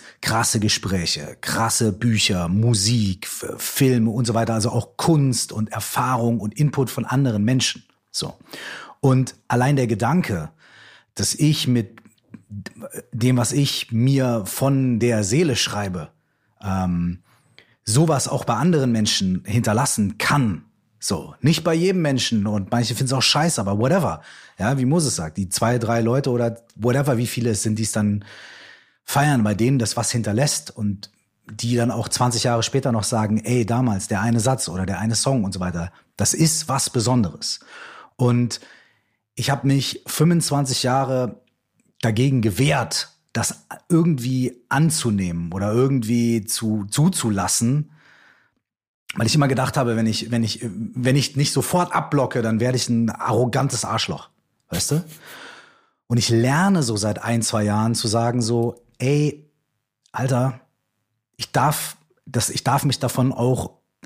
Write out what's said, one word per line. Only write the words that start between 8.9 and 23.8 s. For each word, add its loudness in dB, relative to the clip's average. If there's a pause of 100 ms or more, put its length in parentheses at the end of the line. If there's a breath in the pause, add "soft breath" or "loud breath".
Und 2 (120)
allein 2
der 2
Gedanke, 0 (640 loud breath)
dass -4
ich 2
mit -2 (1120)
dem, 2
was 0
ich 0
mir 2
von 0
der 2
Seele 2
schreibe, -4 (520)
ähm, -2 (680 soft breath)
sowas 2
auch -4
bei 0
anderen 2
Menschen 0
hinterlassen 0
kann. 0 (340)
So, -6
nicht 2
bei 2
jedem 2
Menschen 0
und -2
manche 0
finden's -2
auch 0
scheiße, 2
aber 0
whatever. 0 (360 loud breath)